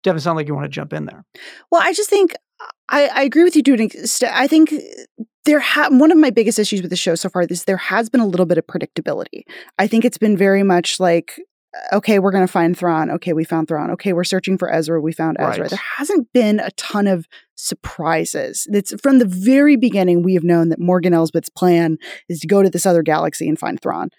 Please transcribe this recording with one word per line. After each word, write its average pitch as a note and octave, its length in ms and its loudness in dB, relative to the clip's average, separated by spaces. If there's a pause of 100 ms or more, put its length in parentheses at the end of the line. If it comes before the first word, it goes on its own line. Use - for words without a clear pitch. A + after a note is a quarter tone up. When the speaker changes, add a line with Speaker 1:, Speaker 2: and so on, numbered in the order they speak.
Speaker 1:
Devin, E3+ 160 0
sound D#3+ 160 -4
like D3+ 120 -6
you D3 80 -6
wanna C#3+ 120 -8
jump D3 240 -12
in D#3 140 -10
there. - 180 -18 (480)
Speaker 2:
Well, E4 100 2
I F4 120 0
just G#4 160 -4
think G4+ 240 2 (560)
I, C#4+ 180 2
I B3+ 160 -2
agree D4 220 4
with F4 100 2
you C#4+ 80 4
to C4+ 100 4
an A3 60 2
extent. - 560 -4
I C4 120 0
think D#4 260 4 (720)
there - 160 4
ha-, - 300 -2
one D4 200 6
of E4+ 60 6
my D4+ 120 6
biggest A3 300 0
issues G3+ 220 -2
with F3 80 -8
the F3+ 80 -4
show E3+ 180 0
so F#3 140 -6
far F3+ 140 -2
is F3 200 -4
there F#3+ 140 0
has A3 320 -2
been B3+ 100 2
a A3+ 60 2
little F3+ 200 0
bit E3 120 0
of D#3+ 100 -4
predictability. - 760 -8 (360)
I G3+ 80 0
think A3+ 160 0
it's A#3+ 140 -2
been G#3+ 180 2
very G3 260 2
much F3 380 0
like, E3+ 400 0 (540)
okay, G#3 260 2
we're F#3+ 140 0
gonna F#3 140 2
find F3 300 0
Thrawn. D#3+ 340 -2
Okay, F3 200 -6
we D#3+ 140 -2
found D#3+ 240 -4
Thrawn. D#3+ 220 -4
Okay, F#3 200 -4
we're F3 140 -2
searching F#3+ 320 -2
for - 120 -4
Ezra. D#3+ 300 -2
We D#3 140 -4
found D#3+ 260 -4
Ezra. G2+ 220 -4
Speaker 1:
Right. - 80 -6
Speaker 2:
There G3 100 -8 (160)
hasn't D4 380 -4
been G#3+ 260 2
a - 120 -8
ton - 360 -4
of F3+ 220 -2 (260)
surprises. - 1200 -6
It's G3+ 280 -2
from C4+ 180 4
the A#3 60 4
very C4 520 4
beginning, F#3+ 440 2
we F#3 120 0
have E3+ 100 0
known E3+ 240 2
that E3 120 -2
Morgan F3+ 340 2
Elsbeth's E3 360 0
plan E3+ 480 2 (300)
is E3+ 140 -8
to E3 60 -10
go G3 140 4
to F#3+ 80 4
this F3+ 160 -4
other E3+ 180 2
galaxy D#3+ 440 -2
and D#3+ 100 -2
find - 220 -8
Thrawn. - 400 -8